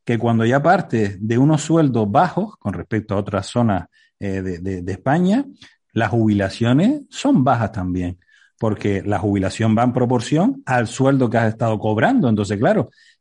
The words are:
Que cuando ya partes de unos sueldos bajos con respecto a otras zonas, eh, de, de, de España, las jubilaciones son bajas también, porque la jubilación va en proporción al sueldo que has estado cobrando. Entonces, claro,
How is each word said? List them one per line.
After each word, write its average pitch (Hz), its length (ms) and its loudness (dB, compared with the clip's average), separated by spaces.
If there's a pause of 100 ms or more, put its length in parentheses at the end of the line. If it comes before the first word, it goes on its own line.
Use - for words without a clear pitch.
Que 117 140 0
cuando 117 260 2
ya 131 180 2
partes 120 560 0
de 110 200 0
unos 156 240 4
sueldos 131 480 2
bajos 175 480 0
con 101 160 -6
respecto 101 400 -6
a - 20 0
otras 98 300 -4
zonas, 104 400 0 (340)
eh, 95 220 -4
de, 92 160 -6
de, 92 240 -8
de 92 100 -6
España, 180 540 0 (480)
las 113 160 0
jubilaciones 117 1000 2
son 226 360 0
bajas 117 280 0
también, 90 460 -4 (400)
porque 101 440 -2
la 101 160 -2
jubilación 101 560 0
va 117 100 4
en 123 100 0
proporción 127 720 0
al 123 200 0
sueldo 131 440 2
que 117 80 2
has 113 100 2
estado 110 300 -2
cobrando. 131 500 2
Entonces, 104 300 0
claro, 165 320 0 (300)